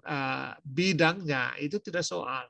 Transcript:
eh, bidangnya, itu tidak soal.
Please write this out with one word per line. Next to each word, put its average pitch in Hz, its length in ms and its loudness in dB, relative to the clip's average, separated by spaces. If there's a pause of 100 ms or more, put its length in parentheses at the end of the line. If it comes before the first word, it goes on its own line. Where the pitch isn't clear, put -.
eh, 135 560 -2
bidangnya, 156 960 2
itu 147 240 -2
tidak 175 240 -4
soal. 131 440 -4